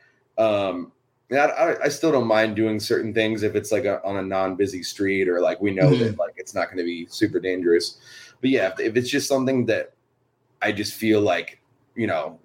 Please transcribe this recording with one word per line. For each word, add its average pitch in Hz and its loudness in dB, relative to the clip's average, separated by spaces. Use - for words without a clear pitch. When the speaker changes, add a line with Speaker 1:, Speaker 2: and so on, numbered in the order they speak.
Speaker 1:
Um, 98 0
and 135 2
I, 143 4
I, - 0
I - 4
still 156 0
don't 120 2
mind 110 4
doing 107 0
certain 110 -2
things 110 0
if 107 0
it's, 104 -2
like, 98 0
a, 101 -2
on 98 -2
a 95 -2
non-busy 95 -2
street 95 0
or, 87 2
like, 87 0
we 98 0
know 98 4
that, 120 4
Speaker 2:
Mm-hmm. - -8
Speaker 1:
like, 90 -4
it's - -16
not 87 -2
gonna 90 -4
be 85 -6
super 92 -2
dangerous. 85 0
But 131 0
yeah, 107 2
if, - -12
if 110 0
it's 123 -2
just 135 -2
something 131 0
that 104 -2
I 107 0
just 101 -6
feel 107 2
like, 90 -2
you 113 -2
know, 80 -4